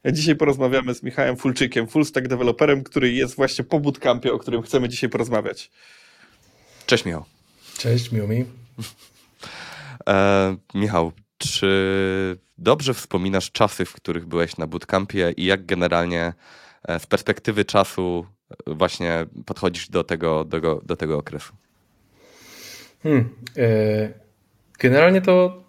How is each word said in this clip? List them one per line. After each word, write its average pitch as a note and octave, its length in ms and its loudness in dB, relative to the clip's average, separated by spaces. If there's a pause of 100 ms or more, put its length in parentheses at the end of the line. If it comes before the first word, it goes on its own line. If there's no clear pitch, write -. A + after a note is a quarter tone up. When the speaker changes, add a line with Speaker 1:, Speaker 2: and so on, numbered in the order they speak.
(120)
Speaker 1:
Dzisiaj D#3 240 2
porozmawiamy C3+ 580 2
z - 80 -12
Michałem C3 340 -2
Fulczykiem, B2+ 500 0
full D3+ 180 2
stack B2+ 240 -2
developerem, C#3 560 2
który B2+ 280 2
jest B2+ 240 -2
właśnie - 280 0
po D#3 160 0
bootcampie, C3 520 0
o A#2 60 -2
którym A#2 240 -4
chcemy B2 260 0
dzisiaj B2 220 -4
porozmawiać. A2+ 600 -4 (1160)
Speaker 2:
Cześć, A#2+ 180 4
Michał. E2 200 -6 (540)
Speaker 3:
Cześć, A#2+ 340 0
miło G#2+ 160 -2
mi. A#2+ 160 0 (1600)
Speaker 2:
E, G2 480 4 (180)
Michał, F#2+ 380 0 (260)
czy F#2+ 1000 0 (200)
dobrze C3 360 2
wspominasz F#2+ 580 -2
czasy, G2+ 320 0
w - 80 -8
których E2+ 340 -8
byłeś E2+ 300 -2
na D#2+ 100 -6
bootcampie F2 720 -2
i F2+ 80 -4
jak F#2+ 220 0
generalnie, E2+ 680 0 (560)
e, E2+ 120 -4
z - 60 -16
perspektywy G#2 580 -2
czasu, F2+ 640 -2 (400)
e, D#2 80 -8
właśnie E2+ 520 -2 (200)
podchodzisz - 420 -6
do F2+ 160 -2
tego, D#2+ 400 -2
do D#2+ 160 -6
go-, D#2+ 240 -2
do E2+ 120 -4
tego D#2 220 -4
okresu? - 340 -12 (1500)
Speaker 3:
Hmm, C3 260 4 (300)
e, G#2+ 500 4 (680)
generalnie D#3+ 420 6
to F3+ 480 4